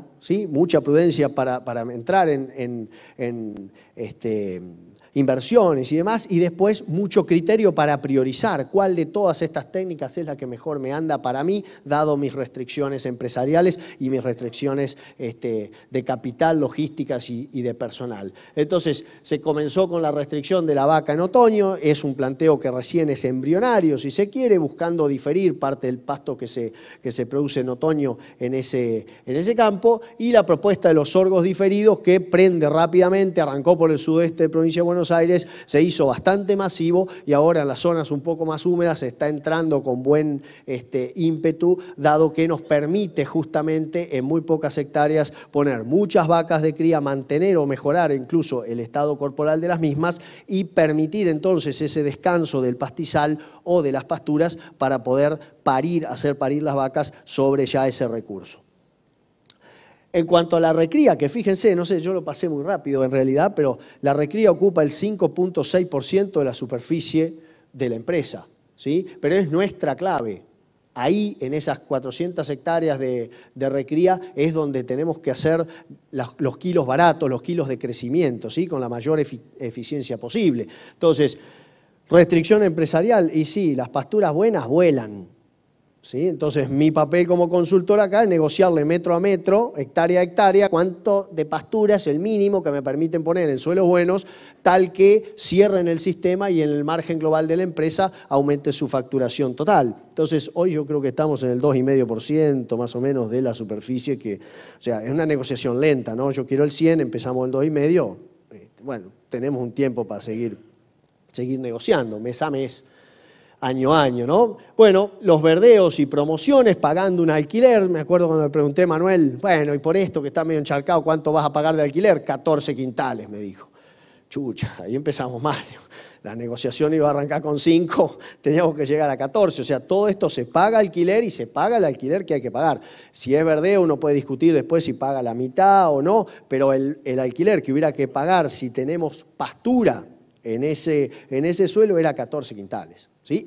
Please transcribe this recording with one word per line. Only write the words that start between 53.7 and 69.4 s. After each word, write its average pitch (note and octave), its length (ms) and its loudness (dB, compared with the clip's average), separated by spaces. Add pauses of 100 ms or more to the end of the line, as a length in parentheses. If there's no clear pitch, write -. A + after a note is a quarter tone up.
de C#3+ 100 0
las C3 120 -4
pasturas D#3+ 560 -2 (180)
para C3 260 -2
poder C#3 360 0 (240)
parir, D3+ 420 0
hacer B2+ 320 -4
parir C#3 240 -2
las D3 140 -4
vacas C3+ 360 -2 (140)
sobre C3+ 400 0
ya C3+ 220 0
ese B2+ 200 -4
recurso. G#2+ 520 -10 (1500)
En E3+ 120 2
cuanto E3+ 320 2
a - 20 4
la E3 140 4
recría, E3 440 2
que C#3+ 120 0
fíjense, G3 440 0
no F3 120 -2
sé, E3+ 160 -2
yo F3 100 -4
lo F#3 140 -2
pasé D#3+ 240 -6
muy C#3+ 140 -4
rápido C#3+ 420 -2
en B2+ 60 -2
realidad, C#3 440 2
pero C3+ 240 0 (220)
la C#3+ 120 2
recría F3 380 2
ocupa E3+ 320 4
el C#3+ 80 0
cinco G3 420 -2
punto F3+ 300 -2
seis F#3 240 0
por C#3 160 -4
ciento G3 360 0
de C#3 60 2
la B2 80 -2
superficie D#3+ 840 -4 (360)
de B2+ 160 -4
la A#2 80 -4
empresa, C3 500 -6 (300)
¿sí? E3+ 320 -4 (140)
Pero D3+ 140 0
es F#3+ 140 0